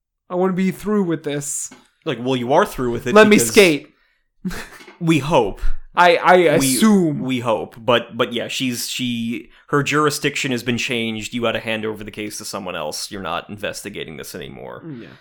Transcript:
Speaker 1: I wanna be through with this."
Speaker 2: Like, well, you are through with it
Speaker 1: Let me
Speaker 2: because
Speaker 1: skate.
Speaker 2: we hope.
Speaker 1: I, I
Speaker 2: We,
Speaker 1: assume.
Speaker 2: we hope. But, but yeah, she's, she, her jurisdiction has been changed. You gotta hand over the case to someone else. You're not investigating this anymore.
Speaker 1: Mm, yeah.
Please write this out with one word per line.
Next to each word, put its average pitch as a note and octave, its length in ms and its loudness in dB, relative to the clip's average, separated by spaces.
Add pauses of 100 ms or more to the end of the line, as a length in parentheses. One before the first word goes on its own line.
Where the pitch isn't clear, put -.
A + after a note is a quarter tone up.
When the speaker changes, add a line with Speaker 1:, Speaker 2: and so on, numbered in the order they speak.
(280)
Speaker 1:
I F#3 60 -10
wanna F#3 200 0
be F#3 180 0
through G#3 320 -2
with D#3+ 180 -4
this." - 480 -8 (340)
Speaker 2:
Like, C3+ 160 -6
well, C3 140 -2
you B2 200 -2
are G3 120 6
through B2+ 240 -4
with A#2 160 -6
it B2 80 0
Speaker 1:
Let G#3+ 140 10
me G#3 80 8
Speaker 2:
because A2+ 140 2
Speaker 1:
skate. E3+ 440 4 (1040)
Speaker 2:
we E3 200 2
hope. C3+ 400 0 (360)
Speaker 1:
I, F3 200 6
I F3+ 200 6 (220)
Speaker 2:
We, C3+ 180 0
Speaker 1:
assume. F#3 440 4
Speaker 2:
we B2+ 200 -2
hope. A2 380 -2
But, A#2 380 0
but A#2+ 160 -2
yeah, A2 160 -6
she's, A#2+ 400 -6
she, A#2 600 -6 (180)
her C#3+ 160 0
jurisdiction C#3+ 640 0
has A#2+ 140 -2
been A#2+ 140 -2
changed. A2+ 560 -4
You A#2+ 80 -4
gotta A2+ 180 -2
hand A2 240 -6
over G#2+ 180 -8
the G#2+ 80 -14
case G#2 280 -12
to G#2+ 60 -14
someone G2 300 -10
else. D#2 380 -8
You're G2 100 -12
not E2 260 -8
investigating F2+ 680 -10
this - 180 -14
anymore. C2 500 -16
Speaker 1:
Mm, C3 180 -16
yeah. F2+ 60 -20 (120)